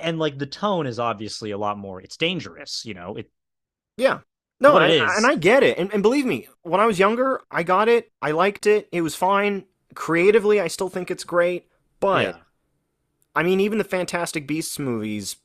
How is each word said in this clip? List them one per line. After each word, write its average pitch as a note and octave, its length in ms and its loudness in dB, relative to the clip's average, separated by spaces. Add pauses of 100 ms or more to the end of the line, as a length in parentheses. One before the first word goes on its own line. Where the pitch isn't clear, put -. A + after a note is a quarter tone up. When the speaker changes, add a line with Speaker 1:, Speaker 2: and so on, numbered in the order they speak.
Speaker 1:
and, E3 140 -2
like, D3 180 -2
the C#3 80 -6
tone E3+ 420 -4
is A#2 120 -6
obviously A2 520 -6
a G2+ 60 -6
lot G#2 200 -4
more, G2 240 -14
it's - 160 -18
dangerous, D3+ 680 -6
you A2 80 -12
know? F#2 220 -12
It A2+ 160 -14 (640)
Speaker 2:
Yeah. B3 220 2 (400)
No, D4 140 6
Speaker 1:
What D#3 100 6
it D#3+ 180 4
Speaker 2:
and, D3+ 80 0
Speaker 1:
is. F3+ 80 -2
Speaker 2:
and A3 80 2
I D4 100 4
get A3 280 4
it. B2+ 140 4
And, G3 160 -4
and G3+ 100 0
believe C4 220 2
me, D3+ 220 -4 (160)
when F3 180 0
I A3 40 4
was G#3 140 0
younger, A#3 500 0
I D3+ 140 -4
got F#3 240 2
it. A#3 240 2 (100)
I C#3+ 100 -2
liked F#3+ 360 0
it. G#3 240 2
It E3+ 100 -2
was D#3 140 -2
fine. G3 500 0 (300)
Creatively, G3+ 640 4
I F3 80 0
still F#3 220 -6
think F3+ 200 -6
it's F3 140 -8
great. F3 440 0 (340)
But, F3+ 240 2 (100)
Speaker 1:
Yeah. - 60 -20 (920)
Speaker 2:
I D#3 80 2
mean, F#3+ 180 2
even G#3+ 160 0
the G3 80 0
Fantastic E3+ 640 -6
Beasts D#3 320 -6
movies G#2+ 640 -6